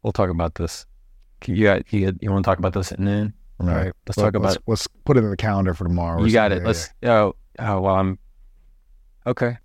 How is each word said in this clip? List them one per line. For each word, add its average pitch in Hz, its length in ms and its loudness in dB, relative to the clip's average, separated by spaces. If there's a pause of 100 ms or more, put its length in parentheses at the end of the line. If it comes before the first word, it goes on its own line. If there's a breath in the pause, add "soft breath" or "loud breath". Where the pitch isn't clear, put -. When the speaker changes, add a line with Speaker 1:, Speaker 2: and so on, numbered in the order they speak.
Speaker 1:
We'll 107 100 -4
talk 95 180 0
about 82 240 -2
this. - 320 -8 (540)
Can - 160 -4
you, 104 340 4
you, 95 300 0
you 104 100 -4
wanna 98 140 0
talk 95 140 2
about 92 160 -2
this 95 180 -4
at - 80 -12
noon? 104 340 -2 (240)
Speaker 2:
Right. 90 100 -2
Speaker 1:
All 82 160 0
right, 92 80 -6 (140)
let's - 120 -6
Speaker 2:
Let, 104 60 2
Speaker 1:
talk 104 100 2
about 101 120 0
Speaker 2:
let's, 95 100 2
Speaker 1:
it." - 100 -10
Speaker 2:
let's 110 200 -2 (180)
put 135 120 4
it 113 80 6
in 104 60 -2
the 95 60 -4
calendar 98 380 0
for 90 100 -8
tomorrow 85 380 0
or 107 40 4
Speaker 1:
You 110 60 4
got 107 200 4
Speaker 2:
something. 92 60 0
Speaker 1:
it. 87 40 -4
Speaker 2:
Yeah, 98 60 -4
Speaker 1:
Let's, - 220 -4 (120)
Speaker 2:
yeah. 120 160 2
Speaker 1:
oh, 104 180 2 (220)
oh, 104 220 -2
well, 95 160 2
I'm, 95 220 0 (1080)
okay. 120 380 -2